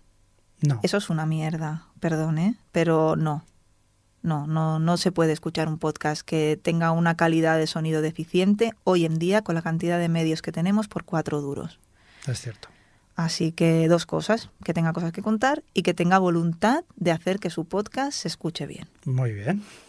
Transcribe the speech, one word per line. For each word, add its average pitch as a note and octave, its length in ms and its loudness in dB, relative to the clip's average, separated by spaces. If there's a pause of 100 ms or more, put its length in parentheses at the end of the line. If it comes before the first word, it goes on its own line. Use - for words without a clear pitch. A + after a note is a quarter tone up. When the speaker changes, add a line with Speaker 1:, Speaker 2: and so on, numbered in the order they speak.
(600)
Speaker 1:
No. C#3+ 220 2
Speaker 2:
eso - 140 0
es G3+ 120 -4
una D#3+ 160 -2
mierda, D#3+ 600 -4 (160)
perdón, D#3+ 380 0
¿eh? G3+ 160 0 (180)
Pero D#3+ 420 2
no. D#3 300 -2 (800)
No, D3+ 240 -2
no, D#3+ 320 0
no E3+ 180 2
se F3 140 0
puede E3 200 2
escuchar D#3+ 380 -4
un D#3 80 -4
podcast D#3 440 -4
que D#3 400 0
tenga E3 300 2
una E3 240 2
calidad D#3+ 440 4
de D#3 80 2
sonido D#3 340 -2
deficiente F#3 720 2 (100)
hoy F3 220 4
en D#3+ 140 0
día F#3+ 240 2
con F3 100 -2
la E3 80 0
cantidad E3+ 380 0
de E3+ 100 0
medios D#3+ 320 0
que E3 100 -8
tenemos G3 360 0
por - 180 -8
cuatro D#3 360 -2
duros. C#3+ 380 -8 (460)
Speaker 1:
Es B2 160 -4
cierto. - 260 -14 (480)
Speaker 2:
Así E3 360 -2
que E3 360 4
dos E3+ 180 4
cosas, E3 440 -2 (160)
que E3 80 -2
tenga E3 200 0
cosas E3+ 180 -4
que F3+ 100 -8
contar B3+ 420 0 (100)
y F#3+ 100 0
que F3 100 2
tenga F3 240 4
voluntad F3+ 680 2 (120)
de F3 160 0
hacer F3+ 280 -2
que F#3+ 120 -6
su E3 140 -4
podcast G#3+ 460 -4
se - 160 -6
escuche D#3+ 380 -6
bien. - 220 -14 (180)
Speaker 1:
Muy B2+ 260 0
bien, C3+ 320 -4 (260)